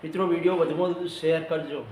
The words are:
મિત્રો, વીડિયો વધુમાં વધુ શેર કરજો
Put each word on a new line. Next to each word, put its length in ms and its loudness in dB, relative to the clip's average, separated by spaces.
મિત્રો, 220 -2
વીડિયો 300 2
વધુમાં 320 2
વધુ 180 -2
શેર 360 0
કરજો 480 -4